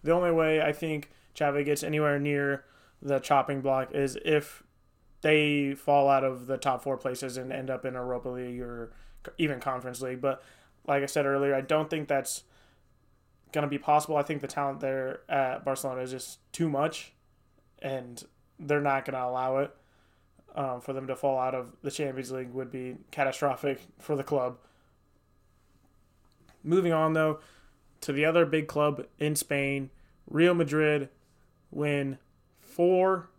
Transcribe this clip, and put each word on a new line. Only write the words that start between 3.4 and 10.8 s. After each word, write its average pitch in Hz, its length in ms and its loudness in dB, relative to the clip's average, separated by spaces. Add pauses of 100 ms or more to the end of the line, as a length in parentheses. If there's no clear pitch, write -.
block 131 340 0
is 139 300 0
if 147 400 0 (560)
they 147 540 4
fall 143 340 4
out 135 160 6
of 127 220 -4
the 131 100 -2
top 127 260 0
four 135 140 -2
places 127 400 -6
and 127 160 -8
end 131 180 -6
up 127 140 -4
in 127 100 -4
Europa 123 360 -6
League 123 300 -8
or 120 320 -10 (460)
even 147 220 0
Conference 127 400 -6
League. 127 200 -6
But 135 220 -2 (460)